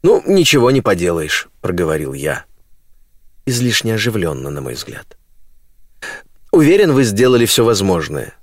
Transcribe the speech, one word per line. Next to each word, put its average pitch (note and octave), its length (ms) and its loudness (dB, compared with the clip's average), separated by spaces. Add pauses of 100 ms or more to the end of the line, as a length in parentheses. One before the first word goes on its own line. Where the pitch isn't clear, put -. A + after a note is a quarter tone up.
«Ну, G3 240 4
ничего D3 440 4
не C3+ 120 2
поделаешь», E2+ 680 -2 (120)
проговорил D#2+ 520 -4
я, C#2 320 -6 (1000)
излишне A#2+ 480 -2
оживлённо, F2 560 -4
на C#2+ 100 -10
мой B1+ 140 -10
взгляд. - 420 -18 (1400)
«Уверен, E3+ 400 4
вы C3+ 120 4
сделали A#2+ 400 2
всё A2+ 200 2
возможное. F2+ 800 -2